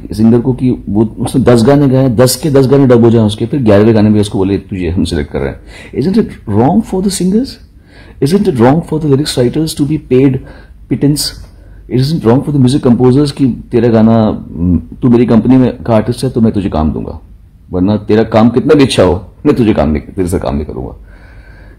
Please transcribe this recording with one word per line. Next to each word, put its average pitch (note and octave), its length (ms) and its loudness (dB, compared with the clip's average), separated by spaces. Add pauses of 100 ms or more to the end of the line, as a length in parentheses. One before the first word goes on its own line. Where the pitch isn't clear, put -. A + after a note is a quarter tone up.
(140)
singer A2+ 260 2
को A#2+ 140 -2
कि B2+ 360 -4
वो, G#2+ 300 -2
उसने A#2+ 240 -2
दस A#2 200 4
गाने C#3+ 260 2
गाए, C3 200 2
दस B2 260 0
के E3 140 -6
दस C3+ 180 2
गाने C#3 200 4
डब A#2+ 160 4
हो A#2 80 4
जाए A2+ 100 2
उसके, G#2+ 240 -2
फिर C3+ 180 -4
ग्यारहवें G#2+ 320 4
गाने G#2+ 140 2
में G#2+ 120 2
उसको G2+ 160 -4
बोले, G2 200 0
"तुझे F2+ 320 -6
हम F2 140 -2
सिलेक्ट D#2 280 -4
कर C#2+ 80 -6
रहे C#2 100 -4
हैं।" - 100 -14 (420)
Isn't F#3+ 160 0
it - 380 -4
wrong D3+ 260 2
for F#3+ 220 -6
the G3 180 -4
singers? G#3 280 -2 (720)
Isn't G3 240 0
it C3+ 140 0
wrong C3+ 280 2
for D#3 140 -4
the D3+ 100 0
lyric D3 240 -2
writers D3+ 440 -2
to C#3 80 -2
be D#3 100 -2 (120)
paid C3 200 4 (600)
pittance? C#3+ 400 -2 (640)
Isn't C#3 260 -2
it - 20 -10
wrong B2 240 2
for D3 100 -4
the C3 100 2
music C3+ 220 0
composers B2+ 440 2
कि C#3 160 -2
तेरा A#2 400 -2
गाना, A2 440 4 (720)
तू C3 80 2
मेरी A#2+ 160 4
कंपनी A#2 320 2
में B2 260 0
का A#2 120 0
artist A2 280 -2
है C3 60 -2
तो B2+ 120 -2
मैं A2+ 100 2
तुझे G2+ 180 -4
काम D#2 220 -2
दूंगा, A1 280 -10 (520)
वरना F#2+ 260 0
तेरा G#2+ 260 0
काम A2 260 2
कितना B2+ 240 2
भी C#3 100 4
अच्छा A#2 200 0
हो, F2+ 260 -2 (160)
मैं D3 100 2
तुझे G#2+ 180 0
काम D2+ 160 0
नहीं, D2 140 -4
तेरे F#2 240 -6
से F2+ 120 -4
काम C2 160 -6
नहीं D2+ 100 -6
करूंगा? B1+ 300 -12 (840)